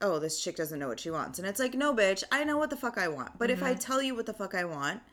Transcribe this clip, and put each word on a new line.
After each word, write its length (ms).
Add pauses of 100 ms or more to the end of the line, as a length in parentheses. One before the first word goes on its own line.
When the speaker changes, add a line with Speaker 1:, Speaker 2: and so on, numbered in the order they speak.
Speaker 1:
"Oh, 180
this 220
chick 140
doesn't 240
know 80
what 120
she 120
wants." 280
And 80
it's 120
like, 140
"No, 200
bitch, 380
I 120
know 140
what 120
the 80
fuck 200
I 100
want. 300
But 140
if 120
I 80
Speaker 2:
Mm-hmm. 80
Speaker 1:
tell 220
you 140
what 100
the 80
fuck 220
I 100
want, 360 (120)